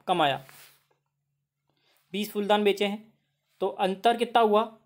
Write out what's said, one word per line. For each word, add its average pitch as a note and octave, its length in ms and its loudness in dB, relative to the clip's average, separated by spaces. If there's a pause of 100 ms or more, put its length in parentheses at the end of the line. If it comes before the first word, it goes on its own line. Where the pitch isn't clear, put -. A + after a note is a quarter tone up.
कमाया? D3 380 0 (1700)
बीस G#3 180 -6
फूलदान G#3 320 0
बेचे G3+ 220 0
हैं, G3+ 280 -8 (480)
तो F#3 60 0
अंतर G3+ 500 0
कितना A#3 240 0
हुआ? A3 300 2 (140)